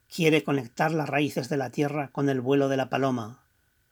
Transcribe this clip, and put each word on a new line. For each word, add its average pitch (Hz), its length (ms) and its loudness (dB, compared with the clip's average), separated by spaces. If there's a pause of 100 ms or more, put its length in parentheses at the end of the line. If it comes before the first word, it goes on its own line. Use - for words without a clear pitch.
quiere 156 380 2
conectar 143 480 -2
las 147 160 -2
raíces 139 400 -2
de 151 80 -2
la 127 120 -4
tierra 143 440 -4
con 139 160 0
el 131 100 0
vuelo 135 300 2
de 135 80 0
la 127 120 -2
paloma, 127 540 -4 (480)